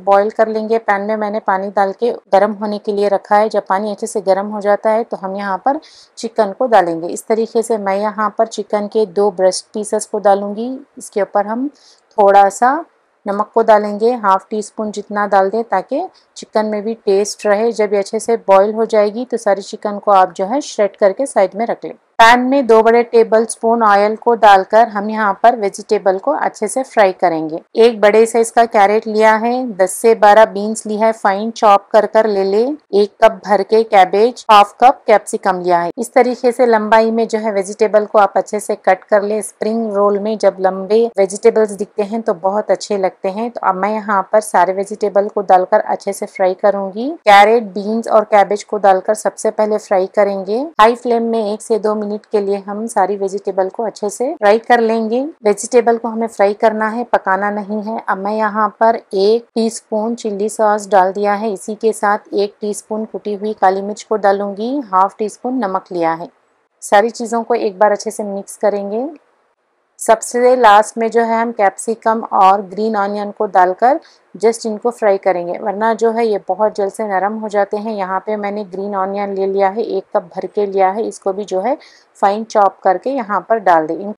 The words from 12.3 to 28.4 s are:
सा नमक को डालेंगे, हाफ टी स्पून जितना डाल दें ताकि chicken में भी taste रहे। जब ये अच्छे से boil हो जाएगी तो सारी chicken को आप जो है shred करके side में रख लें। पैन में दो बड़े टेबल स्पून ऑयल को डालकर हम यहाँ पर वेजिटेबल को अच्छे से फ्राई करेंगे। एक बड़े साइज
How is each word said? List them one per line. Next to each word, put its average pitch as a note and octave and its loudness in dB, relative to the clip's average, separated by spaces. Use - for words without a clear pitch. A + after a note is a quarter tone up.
सा B3 0
नमक G#3 -6
को A3+ 2
डालेंगे, G#3+ 2
हाफ G3 0
टी G#3+ -6
स्पून G#3+ -8
जितना G#3 -6
डाल G3 2
दें A3+ -4
ताकि A#3 -4
chicken - -4
में G#3+ -4
भी A3+ -4
taste G3+ -2
रहे। G#3 2
जब G#3 -2
ये G3+ 2
अच्छे G#3 -6
से A#3 -2
boil G3 4
हो A3 -2
जाएगी G#3+ 0
तो A#3+ -6
सारी G3 -2
chicken G#3 -8
को G3+ 0
आप F#3 4
जो F#3+ -4
है B3+ -4
shred G3+ -2
करके G3+ 0
side G3 -2
में A3 -4
रख F#3+ -8
लें। - -12
पैन A#3 6
में C4 0
दो A3 6
बड़े A#3 4
टेबल A3+ 2
स्पून A3+ -2
ऑयल G#3 4
को A#3 0
डालकर G#3+ 6
हम G#3+ -6
यहाँ G#3+ -2
पर A#3+ 6
वेजिटेबल G3+ -2
को C4+ -4
अच्छे G#3 -4
से C4 -4
फ्राई G#3 2
करेंगे। D#3+ -2
एक A3+ 4
बड़े G#3+ 6
साइज A3+ 0